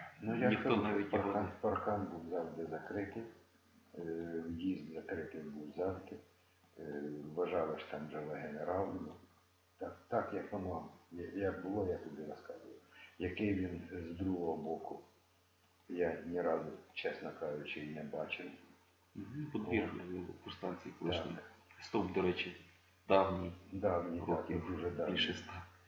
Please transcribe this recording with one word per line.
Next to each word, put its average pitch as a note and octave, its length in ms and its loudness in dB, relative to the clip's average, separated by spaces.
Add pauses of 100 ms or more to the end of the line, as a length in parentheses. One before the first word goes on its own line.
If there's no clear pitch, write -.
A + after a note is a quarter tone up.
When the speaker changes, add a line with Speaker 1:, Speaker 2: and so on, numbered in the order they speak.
(220)
Speaker 1:
Ну, A2+ 180 2
я A#2+ 100 8
Speaker 2:
ніхто G#2+ 200 6
Speaker 1:
кажу, G#2+ 140 8
Speaker 2:
навіть G2+ 300 2
його G2+ 100 6
Speaker 1:
паркан, G2+ 220 4
Speaker 2:
не F#2 60 -2 (100)
Speaker 1:
паркан G#2 500 2
був E2 200 -8
завжди E2 340 -2
закритий, F#2+ 580 -4 (720)
е, E2+ 60 -8 (460)
в'їзд E2+ 460 -2
закритий D#2+ 480 -6
був D2 360 -8
завжди. F#2 380 -2 (640)
Е, D2 240 -4 (320)
вважали, E2 440 4
що - 120 -8
там D2+ 200 -4
живе D2+ 240 -4
генерал. D#2+ 520 0 (140)
Ну, D#2 100 -8 (680)
так, - 200 -6 (100)
так, A2 260 2
як F#2 200 -4
воно, F2+ 360 -2 (220)
я-, E2+ 200 -6
як F2+ 320 0
було, G2 240 2
я E2+ 100 2
тобі D2+ 320 -8
розказую. - 440 -12 (460)
Який G2 340 2
він F2+ 280 0 (100)
з E2+ 260 -6
другого F2 400 2
боку, D2+ 420 -4 (880)
я E2+ 360 2
ні F2 160 0
разу, E2 300 4 (220)
чесно D#2+ 460 -2
кажучи, D2 400 -2
і D2+ 160 -6
не D2+ 80 -6
бачив. D#2 480 -4 (640)
Speaker 2:
Мгм, C#3+ 380 -6
подвір'я G2+ 420 2
Speaker 1:
О. F2 160 -6
Speaker 2:
було F2+ 140 -4 (180)
по - 80 -8
станції F2+ 480 -4
колишній. E2+ 360 2
Speaker 1:
Так. - 160 -10 (300)
Speaker 2:
Стовп, F#2 320 2
до F#2+ 80 4
речі, F2+ 360 2 (500)
давній. F#2 440 6 (200)
Speaker 1:
Давній, F2 480 2
так, - 80 -4
і F2 40 6
Speaker 2:
Років E2 400 2
Speaker 1:
дуже E2+ 180 0
давній. E2+ 240 0
Speaker 2:
більше - 180 4
ста. - 320 -6 (240)